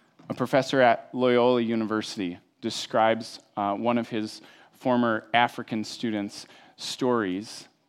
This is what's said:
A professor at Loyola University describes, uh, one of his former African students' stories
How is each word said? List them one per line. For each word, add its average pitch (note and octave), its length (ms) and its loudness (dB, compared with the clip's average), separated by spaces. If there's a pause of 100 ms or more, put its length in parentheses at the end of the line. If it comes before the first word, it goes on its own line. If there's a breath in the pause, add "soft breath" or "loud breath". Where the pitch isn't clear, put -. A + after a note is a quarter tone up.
(300 soft breath)
A - 40 -6
professor C3+ 460 0
at A#2 320 4
Loyola B2 480 4
University G#2+ 800 -2 (240)
describes, A2+ 760 0 (180)
uh, G2+ 180 -2
one A#2 240 0
of A2+ 100 -4
his A2 320 -6 (320 loud breath)
former A#2+ 640 0
African A#2+ 500 0
students' G#2 600 -6 (300 loud breath)
stories A2+ 920 -4 (200)